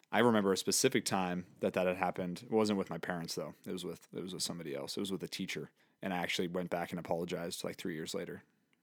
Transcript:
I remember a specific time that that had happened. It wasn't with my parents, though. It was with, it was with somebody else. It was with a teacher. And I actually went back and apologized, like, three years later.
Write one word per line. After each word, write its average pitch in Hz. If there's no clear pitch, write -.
I 101
remember 110
a 92
specific -
time 90
that 95
that 92
had 90
happened. 90
It -
wasn't 107
with 92
my 85
parents, 85
though. 80
It 98
was 90
with, 82
it -
was 90
with 82
somebody 82
else. 69
It -
was 98
with 87
a 82
teacher. 78
And 98
I 90
actually 87
went 90
back 85
and 90
apologized, 85
like, 87
three 90
years 80
later. 87